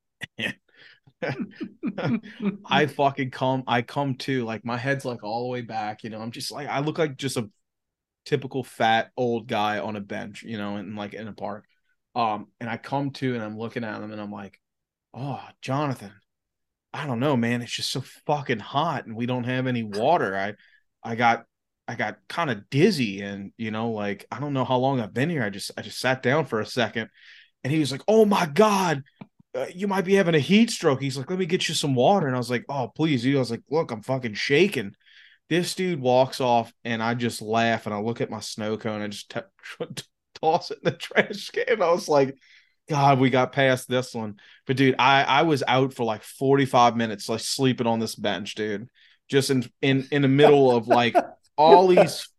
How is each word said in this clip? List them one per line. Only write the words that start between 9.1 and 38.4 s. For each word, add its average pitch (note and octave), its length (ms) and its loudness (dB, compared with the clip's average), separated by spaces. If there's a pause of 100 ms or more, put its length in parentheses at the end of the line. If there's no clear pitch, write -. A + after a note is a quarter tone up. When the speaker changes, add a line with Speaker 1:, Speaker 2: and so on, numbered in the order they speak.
Speaker 1:
old A#2 320 -2
guy G#2+ 300 -2
on G#2+ 180 -6
a G#2 40 -8
bench, G2+ 420 -12
you A2 160 -10
know, G2+ 180 -8
in, G#2 200 -12
like, G2+ 180 -10
in G#2+ 140 -12
a G2+ 40 -14
park. G2+ 320 -12 (500)
Um, A2 340 -2 (120)
and A#2+ 80 -8
I A2+ 80 -6
come C#3 360 -4
to, C3 220 -4
and A#2 80 -6
I'm G#2+ 160 -10
looking A#2 260 -8
at G#2+ 180 -8
him, G#2+ 100 -12
and G#2+ 80 -12
I'm G#2 120 -10
like, G2+ 280 -16 (540)
"Oh, B2+ 260 -8 (200)
Jonathan, C3 520 -4 (800)
I C#3+ 140 -8
don't A#2+ 140 -4
know, C#3 160 2
man. A#2+ 260 0
It's A2+ 100 -10
just - 180 -6
so C3 120 -6 (240)
fucking C#3 320 -2
hot, C#3+ 480 -4
and A2 100 -12
we A#2+ 100 -4
don't B2 180 -4
have B2+ 220 -2
any B2 160 -2
water. A2 540 0
I, G2 180 -4 (480)
I A#2 120 -6
got, A#2 300 4 (440)
I A#2+ 60 -10
got G#2+ 240 -6 (100)
kinda B2 420 -4
dizzy, C3+ 520 2
and, G2+ 340 -10
you A2+ 140 -8
know, A2 220 -4
like, G2+ 380 -6
I A2 100 -8
don't D3 120 -4
know C3 120 0
how B2+ 120 0
long C3 240 0
I've G#2 140 -8
been C#3+ 160 -2
here. D3+ 120 -4
I G#2 80 -4
just, G2 260 -12
I A2 60 -10
just G#2 180 -14
sat B2+ 220 0
down C#3+ 240 0
for A2+ 140 -4
a G#2 60 -6
second." A2 420 -4 (560)
And C3 80 -2
he D#3+ 60 0
was D3+ 140 -2
like, F3 140 -10
"Oh A3 200 6
my F#3+ 180 2
God, F3+ 580 2 (520)
uh, B2+ 200 -4
you F#3 140 -4
might G3 160 0
be F#3+ 100 4
having F3 200 4
a D#3 40 6
heat G#3 320 6
stroke." C#3 300 2
He's C3+ 160 -4
like, C3+ 140 -10
"Let F#3 80 -2
me F#3 80 0
get F3+ 200 0
you E3 80 -4
some C#3+ 200 0
water." E3 320 4
And B2+ 100 0
I - 20 0
was A#2+ 120 -4
like, A#2 180 -2
"Oh, C3 260 -6
please, D3+ 280 0
dude." C3+ 140 2
I - 20 4
was B2 120 0
like, A#2 200 -6
"Look, D3+ 200 -2
I'm G#2+ 120 -8
fucking B2 320 -4
shaking." C#3 600 0 (540)
This E3+ 260 -2
dude F3+ 260 -2
walks B2+ 420 2
off, A#2+ 300 2 (120)
and A2+ 180 -4
I A#2 120 0
just A#2+ 260 -4
laugh, A2+ 460 0
and G#2+ 80 -4
I G#2 60 -4
look A2+ 200 -4
at C3+ 100 -4
my G#2+ 100 -8